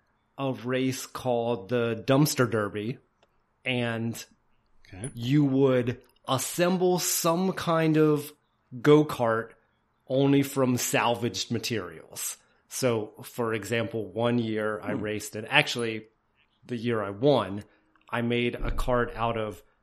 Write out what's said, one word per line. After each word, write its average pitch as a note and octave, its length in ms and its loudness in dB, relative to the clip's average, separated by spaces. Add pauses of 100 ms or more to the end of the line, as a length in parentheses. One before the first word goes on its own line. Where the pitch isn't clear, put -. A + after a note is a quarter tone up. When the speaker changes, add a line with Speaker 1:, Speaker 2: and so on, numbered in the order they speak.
(380)
Speaker 1:
a C3+ 140 -2
race B2+ 540 -2
called A#2+ 640 -2
the A#2 380 0
Dumpster C3+ 440 4
Derby, G#2+ 480 -4 (680)
and A#2 600 -2 (640)
Speaker 2:
Okay. F#2+ 260 -12
Speaker 1:
you C3 300 2
would C3 560 2 (260)
assemble F3+ 720 0
some F3 540 0
kind D#3+ 440 2
of D3+ 360 2 (480)
go-kart B2 680 4 (580)
only C#3 340 4
from C3 340 2
salvaged A#2 760 0
materials. F#2 840 -6 (320)
So, A2+ 440 -2 (100)
for A#2 320 -4
example, A2 520 -4
one A#2+ 320 0
year G#2+ 440 -2
I G#2 120 -6
Speaker 3:
Hmm. G2 80 -4
Speaker 1:
raced, G#2+ 340 -6
and G#2+ 120 -8
actually A#2 580 0 (600)
the B2 100 -6
year A2+ 260 -2
I G2+ 80 -4
won, G#2 520 2 (480)
I A#2 120 -2
made A#2+ 340 0
a - 140 -2
cart A#2+ 440 0
out A2+ 220 -2
of G#2+ 260 -6 (200)